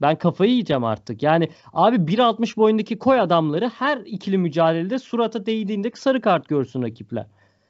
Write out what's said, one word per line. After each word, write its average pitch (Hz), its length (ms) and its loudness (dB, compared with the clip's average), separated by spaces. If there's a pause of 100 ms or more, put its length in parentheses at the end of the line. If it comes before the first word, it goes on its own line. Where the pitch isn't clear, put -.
Ben 147 160 2
kafayı 180 340 2
yiyeceğim 165 320 0
artık. 110 400 -4
Yani 160 260 2 (240)
abi 185 340 2
bir 202 120 0
altmış 226 380 0
boyundaki 220 420 2
koy 262 200 2
adamları, 170 500 0
her 277 280 -2
ikili 196 400 -6
mücadelede 165 640 0
surata 226 460 -4
değdiğinde 220 500 -4
sarı 262 260 -2
kart 180 260 0
görsün 135 360 -2
rakipler. 113 420 -10 (440)